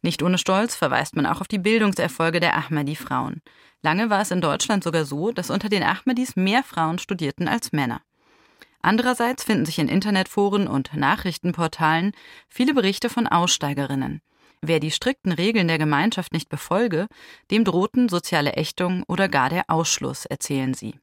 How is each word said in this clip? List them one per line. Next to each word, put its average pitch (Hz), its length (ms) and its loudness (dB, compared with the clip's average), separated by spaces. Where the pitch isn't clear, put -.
Nicht 170 200 -2
ohne 180 160 2
Stolz 196 380 0
verweist 143 400 0
man 143 100 2
auch - 140 0
auf 185 80 -8
die 214 100 -2
Bildungserfolge 185 800 2
der 170 180 2
Ahmadi-Frauen. 147 840 -4
Lange 185 280 2
war 202 100 2
es 185 100 -2
in 180 100 0
Deutschland 170 440 0
sogar 160 200 0
so, 147 280 -4
dass 180 180 -6
unter 196 180 -2
den 190 140 2
Ahmadis 247 540 0
mehr 196 260 2
Frauen 165 360 -2
studierten 170 500 -4
als - 240 -2
Männer. 131 280 -2
Andererseits 240 640 2
finden 165 220 2
sich 156 120 -4
in 156 100 2
Internetforen 202 800 2
und 135 260 -4
Nachrichtenportalen 165 1160 0
viele 269 260 0
Berichte 220 340 2
von 233 180 0
Aussteigerinnen. 143 920 0
Wer 160 180 2
die 151 140 -2
strikten - 400 -2
Regeln 185 360 2
der 165 100 2
Gemeinschaft 156 540 0
nicht 165 160 -4
befolge, 185 600 -2
dem 214 140 4
drohten 202 440 2
soziale 170 440 0
Ächtung 180 560 -2
oder 185 200 0
gar 135 220 2
der 165 180 -2
Ausschluss, 156 580 -2
erzählen 135 480 -4
sie. 110 280 -12